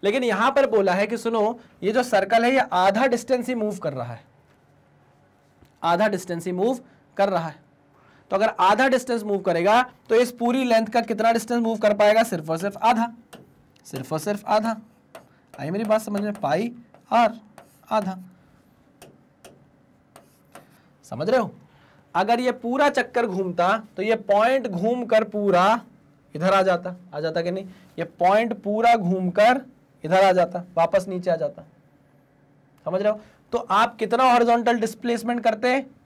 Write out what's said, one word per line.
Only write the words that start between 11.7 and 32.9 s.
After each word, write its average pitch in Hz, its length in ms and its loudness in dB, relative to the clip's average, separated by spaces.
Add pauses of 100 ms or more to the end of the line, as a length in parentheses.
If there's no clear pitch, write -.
कर 208 160 2
पाएगा? 208 280 4
सिर्फ 165 280 -4
और 160 80 -2
सिर्फ 202 200 -6
आधा, 233 340 2 (760)
सिर्फ 131 260 -10
और 160 60 -4
सिर्फ 208 280 -6
आधा। 214 300 0 (800)
आई 139 160 -8
मेरी 208 140 -4
बात 214 180 0
समझ 208 200 -6
में? 208 120 -6
पाई 196 380 -4 (400)
आर 233 280 2 (500)
आधा, 185 280 -4 (2750)
समझ 143 260 -8
रहे 254 100 2
हो? 180 100 -4 (640)
अगर 214 260 0
ये 247 120 0
पूरा 247 360 0
चक्कर 247 380 -2
घूमता, 185 560 -2 (140)
तो 185 60 -6
ये 220 120 0
पॉइंट 220 520 2
घूमकर 220 580 0
पूरा 208 560 2 (560)
इधर 185 180 2
आ 190 80 4
जाता, 180 340 0 (180)
आ 147 60 -8
जाता 160 220 -4
कि 175 80 -4
नहीं? 190 140 -8 (340)
ये 165 60 -4
पॉइंट 208 580 0
पूरा 226 340 4
घूमकर 190 680 2 (420)
इधर 185 200 4
आ 190 80 6
जाता, 180 320 0 (120)
वापस 180 320 2
नीचे 185 220 -4
आ 165 60 2
जाता। 151 260 -6 (1200)
समझ 185 180 -4